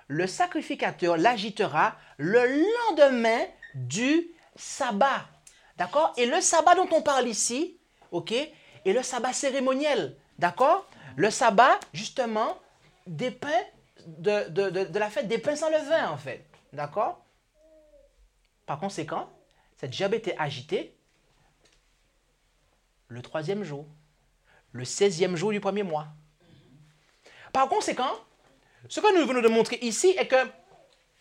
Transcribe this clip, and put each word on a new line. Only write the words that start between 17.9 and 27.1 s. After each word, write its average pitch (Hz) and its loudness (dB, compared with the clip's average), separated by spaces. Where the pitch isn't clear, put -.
Par 147 -8
conséquent, 175 -8
cette 131 -10
gerbe 196 -2
était 180 -4
agitée 160 -6
le 120 -14
troisième 165 -6
jour, 147 -12
le 120 -10
seizième 180 0
jour 185 -2
du 208 -4
premier 202 -4
mois. 156 -6